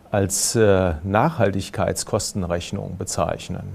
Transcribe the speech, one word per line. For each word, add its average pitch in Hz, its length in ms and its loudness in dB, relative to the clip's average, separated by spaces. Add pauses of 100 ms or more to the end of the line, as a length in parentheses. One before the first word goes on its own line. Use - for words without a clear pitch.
(100)
als, 98 440 0
äh, 95 480 6
Nachhaltigkeitskostenrechnung 98 2000 -2
bezeichnen. 92 640 -4 (120)